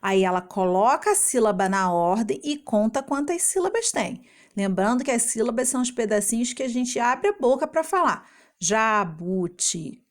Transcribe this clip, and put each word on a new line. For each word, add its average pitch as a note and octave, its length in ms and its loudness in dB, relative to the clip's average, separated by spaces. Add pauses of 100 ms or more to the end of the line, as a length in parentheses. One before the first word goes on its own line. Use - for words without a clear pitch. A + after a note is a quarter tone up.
Aí G3 240 2
ela F#3 160 2
coloca G3 720 2
a - 20 4
sílaba G#3 540 2
na F#3+ 240 0
ordem F#3+ 520 0
e D4 120 -2
conta A3 460 0
quantas C#4+ 400 -2
sílabas G#4 480 0
tem. - 320 -4 (340)
Lembrando G3+ 480 0
que C4+ 60 -4
as B3 120 2
sílabas A#3 460 -2
são B3+ 140 0
os B3 80 -2
pedacinhos A3+ 600 0
que - 100 -8
a C4 60 -2
gente B3 300 -2
abre B3 300 0
a G4+ 100 2
boca C4+ 280 2
pra D#4+ 180 -2
falar. D#4+ 440 0 (300)
Jabuticaba. F3+ 1500 -2